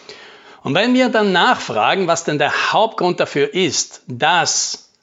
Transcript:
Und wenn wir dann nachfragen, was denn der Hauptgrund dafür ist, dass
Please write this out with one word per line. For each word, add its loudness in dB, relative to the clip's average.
Und -4
wenn 2
wir 4
dann 2
nachfragen, 0
was 0
denn 0
der 0
Hauptgrund 0
dafür -2
ist, -2
dass -2